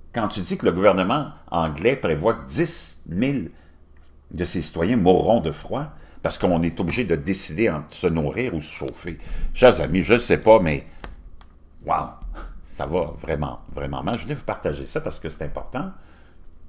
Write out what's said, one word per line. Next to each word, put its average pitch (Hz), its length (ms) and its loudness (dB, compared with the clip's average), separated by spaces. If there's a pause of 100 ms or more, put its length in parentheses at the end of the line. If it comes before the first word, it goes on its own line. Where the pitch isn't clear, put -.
(120)
Quand 110 160 -2
tu 101 120 -6
dis 92 180 -4
que - 80 -2
le 90 60 8
gouvernement 98 580 4 (200)
anglais 82 460 2
prévoit 87 380 2
que - 140 -10
dix - 580 -2
mille 110 440 -2 (800)
de 85 140 -4
ses 87 160 -2
citoyens 87 380 0
mourront 90 420 4
de 80 100 -2
froid 135 360 -6 (360)
parce - 140 -2
qu'on 87 260 2
est 85 180 0
obligé 95 240 0
de 82 120 2
décider 92 540 0
entre 73 240 -6
se - 140 -4
nourrir 82 460 0
ou 78 60 -2
se - 100 -12
chauffer. - 480 -10 (360)
Chers 110 260 8
amis, 78 220 2
je 90 120 4
ne 120 40 6
sais 78 240 4
pas, 110 160 10
mais 76 260 2 (1000)
wow, 80 240 -2 (560)
ça - 180 -8
va 78 340 -2
vraiment, 71 420 -4 (120)
vraiment 69 300 -6
mal. 110 160 -2
Je - 60 -8
voulais 139 100 -6
vous - 100 -10
partager 73 400 -4
ça - 160 -4
parce - 180 -6
que 78 120 -8
c'est - 140 -8
important. 123 480 -6 (760)